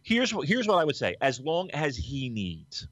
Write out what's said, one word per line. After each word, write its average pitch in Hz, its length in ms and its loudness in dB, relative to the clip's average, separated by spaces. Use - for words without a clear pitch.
here's 233 320 2
what, 165 120 -2
here's 214 220 2
what 202 100 6
I 165 60 6
would 151 140 0
say. 123 240 0
As 131 180 2
long 165 320 -2
as 147 240 -2
he 131 320 -6
needs 92 640 -6